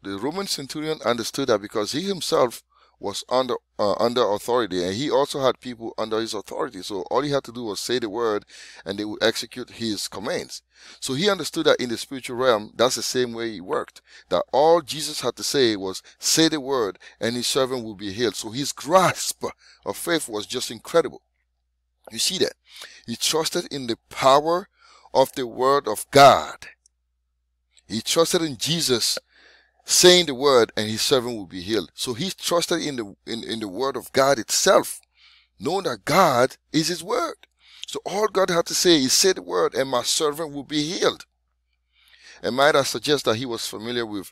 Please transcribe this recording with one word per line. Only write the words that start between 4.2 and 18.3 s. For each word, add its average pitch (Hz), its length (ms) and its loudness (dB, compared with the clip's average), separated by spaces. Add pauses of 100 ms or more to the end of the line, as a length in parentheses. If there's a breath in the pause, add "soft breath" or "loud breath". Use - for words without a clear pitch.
authority, 101 540 -2
and 92 100 -2
he 131 160 -4
also 139 320 0
had 127 180 2
people 113 380 -12
under 110 220 -4
his 110 160 -6
authority. 104 480 -8
So 95 260 -8
all 123 120 2
he 147 100 -2
had 139 140 0
to 120 60 -16
do 120 120 -10
was 101 160 -6
say 120 180 -2
the 117 120 -4
word, 107 360 -2 (400 loud breath)
and 101 140 -6
they 107 60 -4
would 107 180 -6
execute 117 480 -2
his 110 360 -6
commands. 113 540 -8 (380 loud breath)
So 131 160 -6
he 175 120 0
understood 165 380 -2
that 139 160 6
in 123 80 -4
the 113 80 -4
spiritual 131 400 -10
realm, 110 380 2
that's 120 200 2
the 117 60 -6
same 123 320 -2
way 113 220 -8
it 85 60 -12
worked, 123 420 -8 (260 loud breath)
that 90 240 0
all 165 280 6
Jesus 147 400 -8
had 123 160 -4
to 104 60 -10
say 120 320 2
was, 95 280 -8 (160 loud breath)
"Say - 280 4
the 151 140 -2
word, 123 380 -2 (200 loud breath)
and 117 160 -2
his 120 120 -4
servant 131 360 -2
will 110 120 -12
be 98 180 -10
healed." 107 220 -2